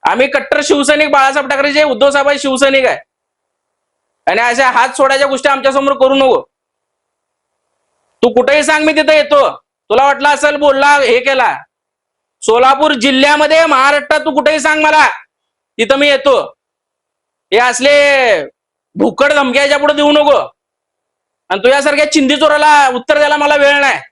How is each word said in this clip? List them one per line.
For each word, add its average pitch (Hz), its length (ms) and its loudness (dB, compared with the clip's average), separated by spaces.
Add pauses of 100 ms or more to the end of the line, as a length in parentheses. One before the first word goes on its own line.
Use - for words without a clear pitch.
आम्ही 233 240 -2
कट्टर 277 360 -4
शिवसैनिक, 294 480 0
बाळासाहेब 277 380 0
ठाकरेचे, 285 340 0
उद्धव 277 260 0
साहेबांचे 277 300 -2
शिवसैनिक 269 460 0
आहे. 202 140 -2 (1300)
आणि 208 100 -2
अशा 247 300 0
हात 247 180 0
सोडायच्या 269 380 0
गोष्टी 269 220 -2
आमच्यासमोर 269 440 0
करू 262 200 2
नको. 262 280 2 (1800)
तू 233 100 0
कुठेही 269 300 0
सांग, 302 220 0
मी 311 80 0
तिथं 302 180 0
येतो. 294 460 0 (320)
तुला 247 160 2
वाटलं 277 240 0
असेल 294 260 0
बोलला, 285 320 0
हे 262 320 2
केला, 254 380 -2 (840)
सोलापूर 262 520 2
जिल्ह्यामध्ये, 294 720 0
महाराष्ट्रात 285 540 0
तू 302 160 -4
कुठेही 294 240 -2
सांग 302 220 -2
मला, 302 280 2 (680)
तिथं 226 180 0
मी 285 120 0
येतो. 269 340 0 (1120)
हे 190 60 0
असले 254 840 0 (520)
भुक्कड 269 380 0
धमक्या 269 280 0
याच्या 285 180 0
पुढे 294 140 0
देऊ 294 180 0
नको. 294 260 2 (1120)
आणि 190 100 -4
तुझ्यासारख्या 285 520 0
चिंदी 294 240 0
चोराला 294 520 2
उत्तर 254 300 -2
द्यायला 294 200 0
मला 294 180 0
वेळ 285 200 2
नाही. 269 240 0 (120)